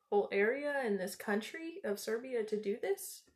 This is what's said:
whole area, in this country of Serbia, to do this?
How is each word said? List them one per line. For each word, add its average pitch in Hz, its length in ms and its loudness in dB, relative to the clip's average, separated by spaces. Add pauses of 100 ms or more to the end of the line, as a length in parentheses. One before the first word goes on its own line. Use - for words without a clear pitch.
(100)
whole 202 220 4
area, 269 520 2
in 202 140 2
this 180 160 -2
country 320 600 -2 (100)
of 208 140 0
Serbia, 240 440 -2
to 208 180 0
do 208 220 0
this? - 400 -2 (140)